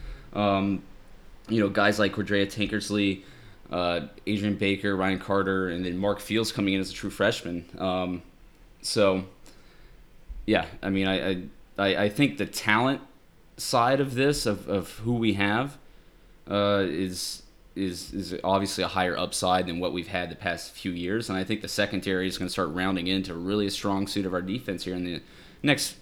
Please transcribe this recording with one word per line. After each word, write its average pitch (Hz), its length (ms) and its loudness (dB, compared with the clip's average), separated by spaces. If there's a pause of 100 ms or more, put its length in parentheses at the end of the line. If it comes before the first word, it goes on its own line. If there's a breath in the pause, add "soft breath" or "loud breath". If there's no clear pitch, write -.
(320 loud breath)
Um, 98 520 2 (640)
you 110 100 2
know, 101 100 4
guys 104 300 4
like 98 140 4
Cordrea 101 320 2
Tankersley, 101 800 0 (460 loud breath)
uh, 87 380 0 (200)
Adrian 101 280 0
Baker, 98 400 0
Ryan 95 240 2
Carter, 95 500 2
and 87 140 -2
then 90 140 -2
Mark 101 240 0
Fields 107 320 0
coming 101 200 2
in 95 60 2
as 95 100 -4
a - 40 -12
true - 160 -8
freshman. 87 560 0 (120)
Um, 90 440 -2 (600)
so, 95 440 4 (1200 soft breath)
yeah, 92 200 4 (160)
I - 80 -2
mean, 95 180 2
I, 92 220 0
I, 90 140 -2 (340)
I, 98 260 4
I 104 60 4
think 110 280 2
the 98 80 -2
talent 123 560 2 (560)
side 131 420 2
of 135 140 0
this, 139 320 2
of, 104 240 -2
of 92 300 -2
who 117 160 0
we 113 180 4
have, 107 440 0 (720 soft breath)
uh, 101 380 2
is, 92 560 -4 (320)
is, 90 380 -4
is 90 280 -6
obviously 95 420 2
a 87 40 0
higher 92 300 0
upside 92 500 2
than 85 120 -4
what 90 120 0
we've 85 160 -4
had 87 240 -4
the 78 40 -10
past 85 360 -6
few - 200 -6
years. 90 380 -2
And 95 80 0
I 95 60 0
think 107 180 -2
the 95 60 -8
secondary 95 600 0
is 92 100 -4
gonna 90 120 -4
start 87 200 0
rounding 90 380 0
into 95 260 0
really 98 320 0
a 98 60 -2
strong 98 360 0
suit 98 180 -2
of 90 80 -2
our 90 80 0
defense 95 440 -6
here 92 100 -4
in 90 80 -4
the 85 180 -6 (400 loud breath)
next, 139 400 0